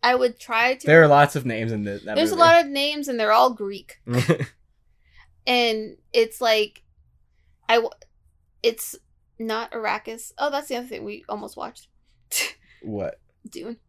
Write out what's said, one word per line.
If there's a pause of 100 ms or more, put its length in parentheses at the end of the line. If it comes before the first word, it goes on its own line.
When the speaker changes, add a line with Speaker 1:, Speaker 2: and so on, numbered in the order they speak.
Speaker 1:
I
would
try
to
Speaker 2:
There
are
lots
of
names
in
the,
that
Speaker 1:
There's
Speaker 2:
movie.
Speaker 1:
a
lot
of
names,
and
they're
all
Greek.
Speaker 2:
<laughs> (1400)
Speaker 1:
And (160)
it's
like, (840)
I
w-, (720)
it's (480)
not
Arrakis.
Oh,
that's
the
other
thing
we
almost
watched. (420)
<laughs>
Speaker 2:
What? (300)
Speaker 1:
Dune. (100)